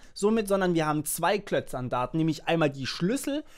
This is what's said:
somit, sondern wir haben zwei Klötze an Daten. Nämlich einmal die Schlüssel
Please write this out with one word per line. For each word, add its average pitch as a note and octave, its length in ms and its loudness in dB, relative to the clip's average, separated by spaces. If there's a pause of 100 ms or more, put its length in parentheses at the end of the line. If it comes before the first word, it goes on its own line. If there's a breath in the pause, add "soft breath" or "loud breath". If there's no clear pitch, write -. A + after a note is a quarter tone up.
(120)
somit, G#3+ 340 2
sondern F#3+ 280 2
wir D#3+ 120 2
haben D3+ 180 0
zwei F#3 360 0
Klötze - 360 -4
an B2 140 -4
Daten. B2+ 280 -2
Nämlich D#3+ 280 0
einmal D#3+ 240 4
die C3+ 160 -8
Schlüssel C4+ 560 -2 (160 loud breath)